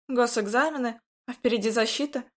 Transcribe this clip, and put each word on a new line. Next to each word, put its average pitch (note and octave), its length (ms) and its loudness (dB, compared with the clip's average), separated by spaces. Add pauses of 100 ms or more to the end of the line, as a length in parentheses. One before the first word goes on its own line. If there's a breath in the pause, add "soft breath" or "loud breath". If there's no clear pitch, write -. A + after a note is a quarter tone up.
Госэкзамены, A#3+ 920 0 (260)
а B3 60 -8
впереди A3+ 380 0
защита. A#3+ 520 -2 (140)